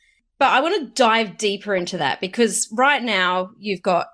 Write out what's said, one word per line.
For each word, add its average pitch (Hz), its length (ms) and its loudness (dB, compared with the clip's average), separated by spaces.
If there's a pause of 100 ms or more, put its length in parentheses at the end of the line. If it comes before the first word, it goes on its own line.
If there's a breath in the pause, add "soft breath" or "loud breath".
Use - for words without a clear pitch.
(380)
But 262 100 4
I 233 120 4
wanna 330 260 -2
dive 220 500 0
deeper 202 400 -4
into 180 220 -4
that 143 220 -2
because 190 520 -2
right 262 300 2
now 185 480 -2 (100)
you've 196 220 -6
got 180 320 0